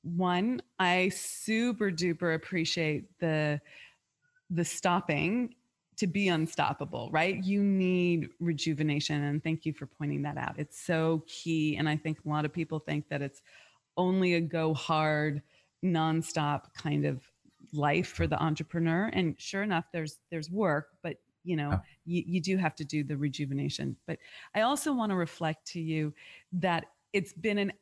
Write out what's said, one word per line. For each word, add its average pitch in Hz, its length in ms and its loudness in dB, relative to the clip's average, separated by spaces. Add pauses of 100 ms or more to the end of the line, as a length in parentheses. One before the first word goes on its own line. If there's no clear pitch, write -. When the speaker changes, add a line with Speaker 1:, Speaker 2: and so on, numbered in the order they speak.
Speaker 1:
One, 180 580 0 (180)
I 185 300 4
super 214 800 0
duper 165 440 0
appreciate 160 840 -2
the, 151 420 0 (920)
the 170 140 0
stopping 180 920 0 (420)
to 208 100 0
be 196 220 2
unstoppable, 147 840 0
right? 180 320 2
You 202 200 2
need 180 680 4 (120)
rejuvenation. 151 840 0
And 147 180 -2
thank 160 220 -4
you 156 80 -2
for 139 140 -10
pointing 147 360 -4
that 143 140 -4
out. 127 220 -4
It's 151 200 -8
so 160 480 0
key. 160 500 -2
And 156 120 0
I 151 80 2
think 156 300 -4
a - 20 -4
lot 151 160 0
of 147 80 -4
people 160 260 -4
think 147 300 -4
that 143 140 -4
it's 139 180 -8 (560)
only 185 380 4
a 170 60 4
go 160 340 0
hard, 151 680 2 (420)
nonstop 160 920 0
kind 147 300 0
of 135 160 -2 (500)
life 147 360 0
for 165 180 -2
the 147 160 0
entrepreneur. 165 720 0
And 180 260 0
sure 196 220 -6
enough, 180 300 -2
there's, 160 260 -6 (120)
there's 160 200 -6
work, 170 380 0 (140)
but 165 140 -6 (300)
you 175 100 0
know, 147 140 -2
Speaker 2:
Yeah. 95 80 2 (280)
Speaker 1:
you, 175 200 -2
you 175 140 0
do 190 160 0
have 170 200 0
to 156 80 -8
do 147 200 -2
the 143 120 -4
rejuvenation. 139 800 -4 (100)
But - 120 -8 (360)
I 214 80 2
also 285 300 0
want 226 180 0
to 190 60 2
reflect 160 520 -2
to 175 120 -8
you 156 340 -2 (380)
that 175 340 0 (260)
it's 196 220 -2
been 208 240 0
an 196 240 0